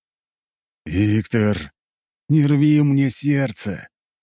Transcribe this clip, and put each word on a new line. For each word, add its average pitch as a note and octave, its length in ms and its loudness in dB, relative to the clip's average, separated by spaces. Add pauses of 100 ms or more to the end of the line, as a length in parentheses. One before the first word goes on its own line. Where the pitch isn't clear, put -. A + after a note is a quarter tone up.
(840)
"Виктор, G#2 880 -2 (560)
не D3 160 2
рви D3 380 2
мне C#3 280 2
сердце! C3 800 -4 (340)